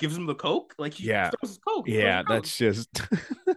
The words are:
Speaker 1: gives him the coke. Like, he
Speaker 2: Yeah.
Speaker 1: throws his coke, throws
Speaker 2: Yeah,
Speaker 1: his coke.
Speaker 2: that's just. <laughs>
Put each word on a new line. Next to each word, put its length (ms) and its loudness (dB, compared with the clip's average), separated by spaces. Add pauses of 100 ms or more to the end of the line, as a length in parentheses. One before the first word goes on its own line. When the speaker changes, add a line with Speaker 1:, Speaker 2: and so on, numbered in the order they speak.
Speaker 1:
gives 160 -2
him 100 -4
the 80 -2
coke. 420 -2
Like, 180 -6
he 120 -10
Speaker 2:
Yeah. 240 2
Speaker 1:
throws 200 -6
his 80 -18
coke, 280 -4
throws 100 0
Speaker 2:
Yeah, 220 6
Speaker 1:
his 80 -2
coke. 100 2
Speaker 2:
that's 220 -4
just. 480 0
<laughs> 60 -2 (440)